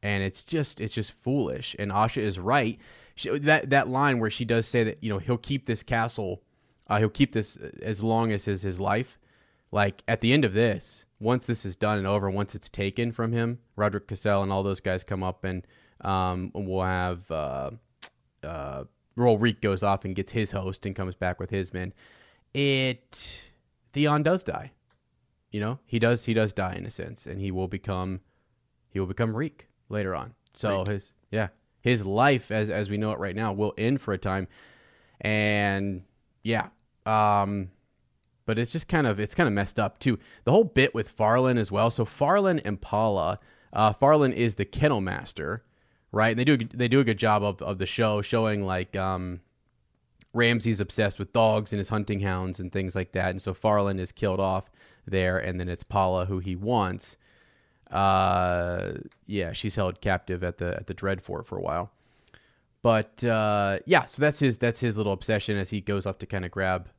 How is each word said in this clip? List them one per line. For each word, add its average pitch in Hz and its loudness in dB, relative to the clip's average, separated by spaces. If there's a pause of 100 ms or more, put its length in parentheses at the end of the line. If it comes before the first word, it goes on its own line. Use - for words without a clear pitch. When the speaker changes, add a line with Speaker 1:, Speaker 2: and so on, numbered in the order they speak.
Speaker 1:
And 101 0
it's 98 -4
just, - -4
it's 110 -6
just 110 -4
foolish. 123 -4
And 101 -4
Asha 110 2
is 101 -2
right. 123 0 (380)
She, - -4
that, 147 4
that 135 4
line 131 2
where 110 0
she 117 -4
does 113 2
say 120 2
that, 107 -2
you 113 -4
know, 101 0
he'll 117 0
keep 139 -4
this 113 -2
castle, 113 -4 (440)
uh, 104 4
he'll 107 6
keep - 2
this - -2 (240)
as 104 -4
long 113 2
as 101 -4
his, 98 -2
his 92 -6
life. 101 -2 (540)
Like, 101 0
at 113 0
the 117 4
end 147 6
of 95 0
this, 107 0 (140)
once 117 0
this 113 -4
is 95 -6
done 107 0
and 98 -2
over, 98 2
once 98 -2
it's - -12
taken 113 -2
from 113 -2
him, 117 -2 (160)
Roderick 104 0
Cassell 101 0
and 98 -2
all 98 0
those 98 -2
guys 92 -2
come 95 -4
up 92 -4
and, 92 -6 (360)
um, 92 -2
we'll 95 -4
have, 90 -2
uh, 69 -4 (720)
uh, 69 -10 (320)
Roll 120 4
Reek 113 2
goes 98 0
off 98 0
and 95 -6
gets 95 -6
his 110 -2
host 95 -6
and 95 -6
comes 92 -6
back 90 -4
with 92 -8
his 98 -4
men. 92 -6 (600)
It, 135 -2 (420)
Theon 147 4
does 180 2
die. - -8 (800)
You 104 -4
know, 117 -4
he 117 -2
does, 117 2
he 117 0
does 107 2
die 92 -4
in 87 -10
a 113 -10
sense, - -12
and 92 -10
he 98 -4
will 92 -4
become, 92 -6 (680)
he 98 -6
will 95 -2
become 110 -2
Reek 151 -8 (220)
later 101 -2
on. 80 -8 (180)
So 101 -2
Speaker 2:
Reek. 92 -2
Speaker 1:
his, 98 -6 (180)
yeah, 107 -2 (340)
his 120 2
life 120 2
as, 107 0
as 101 -2
we 104 -2
know 107 -2
it 95 -6
right 95 -6
now 107 -2
will 104 -2
end 123 0
for 104 -2
a 92 -2
time. 95 -2 (760)
And 101 0 (400)
yeah, 110 0 (380)
um, 101 2 (760)
but 113 0
it's 120 -2
just 165 -6
kind 151 2
of, 104 0
it's 104 -4
kinda 151 2
messed 101 -2
up 104 -2
too. 120 0 (240)
The 120 2
whole 214 8
bit 139 4
with 110 -4
Farlan 123 4
as 101 0
well. 104 4
So 117 0
Farlan 180 2
and 101 -4
Paula, 101 0 (320)
uh, 107 4
Farlan 139 6
is 113 0
the 101 -2
kennel 143 2
master, 92 -6 (480)
right? 107 4
And 113 0
they 123 2
do, 143 6
they 120 -2
do 131 6
a 135 4
good 110 2
job 107 4
of, 101 -2
of 98 -4
the 95 -2
show 107 0
showing, 107 0
like, 92 -4
um, 92 -4 (920)
Ramsay's 117 2
obsessed 101 0
with 98 -8
dogs 110 4
and 104 -2
his 98 -4
hunting 104 -2
hounds 92 -2
and 92 -8
things 95 -4
like 92 -4
that. 92 0
And 92 -6
so 95 -4
Farlan 101 2
is 90 -6
killed 95 -2
off 95 -2 (360)
there, 92 2
and 90 -4
then 90 -4
it's 87 -6
Paula 92 2
who 92 -2
he 92 -4
wants. 101 -2 (760)
Uh, 90 2 (320)
yeah, 92 -4
she's - -4
held 92 -2
captive 90 -2
at 87 -4
the, 87 -4
at - -10
the 95 -8
Dreadfort 95 -6
for - -10
a 92 -6
while. 87 -4 (880)
But, 110 2
uh, 104 2
yeah, 175 4
so - -4
that's 147 2
his, 127 2
that's 120 0
his 113 -2
little 104 0
obsession 104 -2
as 95 -4
he 104 -4
goes 98 -2
off 95 -6
to 95 -10
kinda 92 -6
grab 92 -2